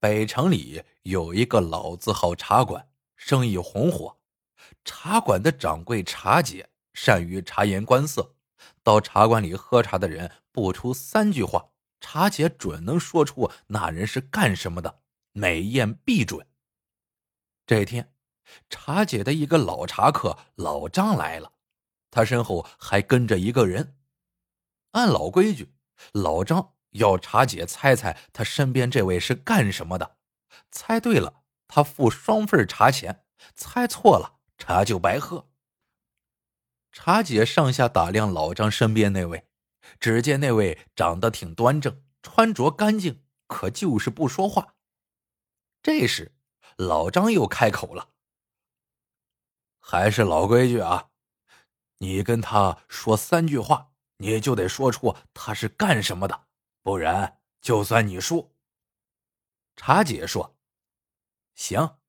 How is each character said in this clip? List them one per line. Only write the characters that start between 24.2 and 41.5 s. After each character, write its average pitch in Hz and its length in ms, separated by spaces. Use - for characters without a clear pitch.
按 233 160
老 87 200
规 190 260
矩， 117 200
老 87 300
张 165 300
要 101 260
茶 113 260
姐 87 220
猜 135 280
猜 92 240
他 - 100
身 131 300
边 123 180
这 120 140
位 90 160
是 - 140
干 139 360
什 87 160
么 90 120
的， - 180
猜 - 280
对 220 200
了， 85 240
他 - 140
付 143 260
双 - 380
份 202 120
儿 110 80
茶 110 240
钱， - 360
猜 - 320
错 180 320
了， - 200
茶 92 300
就 104 120
白 92 200
喝。 147 320
茶 202 300
姐 120 220
上 135 260
下 127 160
打 87 240
量 104 220
老 80 220
张 107 160
身 110 240
边 104 180
那 92 140
位， 85 200
只 117 220
见 139 180
那 143 100
位 101 440
长 85 260
得 113 100
挺 85 240